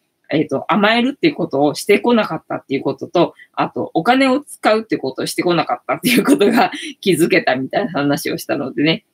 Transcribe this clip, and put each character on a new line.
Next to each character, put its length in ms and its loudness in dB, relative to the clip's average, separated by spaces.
え 120 2
ー 60 -4
と、 240 -4
甘 220 4
え 80 2
る 140 0
っ 20 -20
て 80 0
い 60 2
う 20 -14
こ 140 -4
と 160 0
を 100 2
し 100 -10
て 140 4
こ 160 2
な 100 4
か 120 -6
っ 120 -14
た 80 -6
っ 100 -16
て 80 -4
い 40 0
う 40 -6
こ 120 -2
と 140 -12
と、 260 0
あ 160 -2
と、 220 -8
お 120 0
金 240 2
を 120 2
使 340 -2
う 80 0
っ 20 -18
て 140 -2
こ 120 -6
と 120 -8
を 40 -4
し 80 -8
て 80 -2
こ 120 0
な 100 0
か 100 -4
っ 100 -6
た 100 -4
っ 60 -6
て 100 -2
い 100 4
う 20 4
こ 140 4
と 120 2
が 220 2
<laughs> 140 -14
気 140 2
づ 140 2
け 140 2
た 140 0
み 120 -6
た 120 -2
い 60 -2
な 40 -10
話 400 -2
を 80 -4
し 80 -12
た 100 -2
の 160 -6
で 120 -2
ね。 300 0